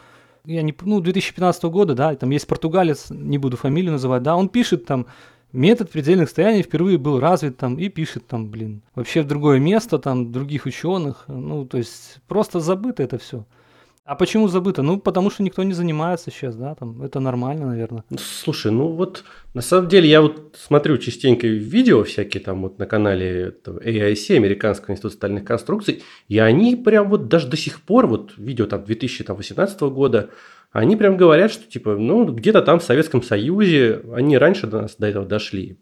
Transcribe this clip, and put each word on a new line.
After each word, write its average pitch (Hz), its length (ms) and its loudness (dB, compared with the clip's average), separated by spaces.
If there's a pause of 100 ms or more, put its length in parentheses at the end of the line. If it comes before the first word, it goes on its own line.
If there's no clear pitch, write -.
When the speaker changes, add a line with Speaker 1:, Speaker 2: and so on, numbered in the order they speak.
(440)
Speaker 1:
я 160 200 -6
не 156 100 -2
п-, - 140 -14
ну, 208 140 0
две 175 120 -2
тысячи - 220 -4
пятнадцатого 170 360 2
года, 180 220 2
да, 143 200 0
и - 20 -8
там 131 160 -2
есть 147 160 -2
португалец, 160 640 -2
не 143 260 -4
буду 135 200 -2
фамилию 160 340 0
называть, 127 320 0
да, 156 120 0
он 190 140 2
пишет - 360 0
там, 127 200 -4 (460)
метод 185 400 2
предельных 156 380 2
состояний 196 340 2
впервые 180 340 0
был 139 220 0
развит 151 380 0
там, 123 200 -4
и 196 120 -4
пишет 156 360 -8
там, 113 240 -8
блин, 107 320 -12 (140)
вообще 131 260 -2
в 143 60 -2
другое 147 320 2
место, 170 400 0
там, 127 320 -4
других 139 340 -6
учёных, 151 640 -6
ну, 143 380 -10
то 127 120 -8
есть - 400 -10 (100)
просто 196 320 -2
забыто 190 440 -4
это 123 160 -8
всё. 113 260 -14 (600)
А 143 100 -10
почему 202 340 2
забыто? 185 320 -2
Ну, 160 180 0
потому 185 300 0
что 202 140 -6
никто 190 200 -4
не 196 80 -2
занимается 170 580 -4
сейчас, 120 280 -10
да, 139 180 -10
там, 120 280 -14
это 135 180 -6
нормально, 131 460 -4
наверное. 117 420 -6
Speaker 2:
Ну, - 80 -10
слушай, - 520 -6
ну 127 200 0
вот, 180 340 -6 (300)
на 123 80 -8
самом 180 260 2
деле, 170 220 6
я 156 120 8
вот - 400 0
смотрю 147 360 2
частенько 120 500 0
видео 131 560 4
всякие - 400 -6
там 95 200 -6
вот 95 160 -10
на 101 60 -6
канале 92 580 0
этого 90 360 -12
A 110 300 0
I 107 80 2
C, - 180 0
Американского 101 560 2
института 98 240 -8
стальных 104 300 -6
конструкций, 165 580 -4 (240)
и 104 100 0
они 147 380 6
прям 214 340 4
вот 160 200 0
даже 151 180 2
до 131 80 -6
сих - 240 -8
пор, 226 280 2
вот 107 280 -4
видео 113 300 -4
там 101 180 -6
две 107 120 -4
тысячи - 300 -8
восемнадцатого 139 640 -4
года, 131 420 0 (420)
они 120 220 2
прям 202 220 4
говорят, 180 340 6
что, - 180 -16
типа, 107 280 -4
ну, 165 280 2
где-то 160 380 4
там - 160 4
в - 40 -10
Советском 135 380 2
Союзе 135 800 2 (100)
они 131 280 2
раньше 190 260 2
до 107 160 -4
нас, 107 160 -10
до 107 80 -4
этого 101 180 -2
дошли. 95 580 -6